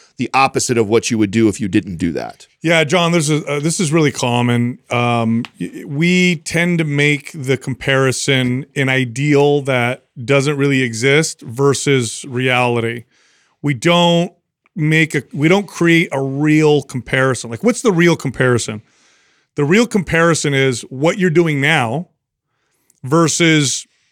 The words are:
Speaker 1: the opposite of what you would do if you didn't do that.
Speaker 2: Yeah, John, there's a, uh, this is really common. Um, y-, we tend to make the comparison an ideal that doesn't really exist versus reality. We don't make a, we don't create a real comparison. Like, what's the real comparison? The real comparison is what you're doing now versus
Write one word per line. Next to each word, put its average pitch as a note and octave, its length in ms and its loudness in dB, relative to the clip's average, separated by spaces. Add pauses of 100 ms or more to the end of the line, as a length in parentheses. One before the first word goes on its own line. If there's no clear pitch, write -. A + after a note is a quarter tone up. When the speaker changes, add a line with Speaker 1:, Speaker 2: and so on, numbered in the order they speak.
(180)
Speaker 1:
the A#2+ 160 -4
opposite C3 420 0
of A2+ 140 2
what A2+ 200 0
you A#2 60 -2
would G#2+ 140 0
do A2+ 180 2
if G2 100 -2
you G#2 100 -4
didn't F#2+ 280 -2
do E2+ 160 -2
that. A#1+ 340 -10 (140)
Speaker 2:
Yeah, D#3+ 240 0
John, E3+ 280 0
there's D#3+ 180 0
a, D3 160 -2
uh, D3 140 -6
this E3 200 -4
is D#3+ 100 -2
really D3+ 220 2
common. A#2+ 680 -2 (120)
Um, A#2+ 540 0 (140)
y-, - 280 -10
we F3+ 580 2
tend F3 320 -2
to E3 80 -2
make C#3+ 480 -2
the C3+ 240 -4
comparison C3 1080 -2 (100)
an C3+ 140 0
ideal C#3 720 2
that B2+ 420 -2 (180)
doesn't C#3 360 0
really C#3 240 2
exist C3 580 0
versus C3+ 840 0
reality. B2 800 -2 (580)
We D3 100 -2
don't E3+ 640 2 (420)
make D#3 380 0
a, D3 80 -2 (100)
we D#3 160 0
don't F#3+ 180 2
create E3+ 460 2
a C3+ 100 -2
real D3 600 2
comparison. C3 680 -2
Like, A#2 140 -10
what's A#3+ 160 0
the A3 120 0
real E3+ 220 4
comparison? B2 680 -2 (720)
The D3 100 -2
real G3+ 220 4
comparison E3 680 0
is C3+ 300 0
what D#3+ 360 -4
you're F#3 120 2
doing D#3 320 2
now C#3+ 480 -2 (960)
versus D#3 840 2 (260)